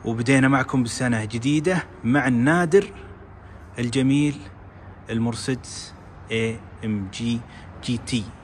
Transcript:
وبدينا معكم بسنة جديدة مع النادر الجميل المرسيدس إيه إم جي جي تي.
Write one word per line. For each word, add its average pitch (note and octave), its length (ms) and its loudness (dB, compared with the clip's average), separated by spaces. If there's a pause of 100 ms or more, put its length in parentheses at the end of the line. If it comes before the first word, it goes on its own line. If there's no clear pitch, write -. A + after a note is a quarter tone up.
وبدينا B2 440 4
معكم C3 340 2
بسنة A#2 420 0
جديدة D3 600 0 (200)
مع C3 240 4
النادر D#3+ 640 4 (880)
الجميل C3+ 600 2 (720)
المرسيدس A#2 840 -4 (360)
إيه A2+ 300 -2 (240)
إم G2+ 280 -2
جي A#2 280 -4 (420)
جي A#2+ 160 -4
تي. A2+ 260 -4 (200)